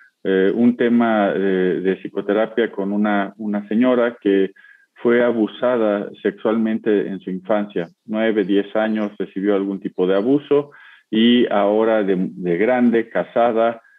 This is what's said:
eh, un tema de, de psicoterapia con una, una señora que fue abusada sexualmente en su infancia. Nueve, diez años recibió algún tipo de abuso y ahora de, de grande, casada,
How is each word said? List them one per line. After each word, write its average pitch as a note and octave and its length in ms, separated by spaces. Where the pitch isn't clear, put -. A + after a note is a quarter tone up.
eh, F#2+ 320
un A#2+ 220
tema A#2 540
de, F#2 500
de F#2 160
psicoterapia A2 720
con G2 220
una, G2+ 440
una G#2 320
señora A#2+ 520
que G2 320
fue A#2+ 200
abusada A2+ 840
sexualmente A2 840
en F#2+ 120
su - 100
infancia. F#2+ 580
Nueve, A2 380
diez G2+ 320
años G#2+ 420
recibió G2 360
algún G2 260
tipo F#2 260
de F#2+ 80
abuso C#3+ 560
y A#2 380
ahora G#2+ 540
de, G2 140
de F2 260
grande, A#2 540
casada, A2+ 720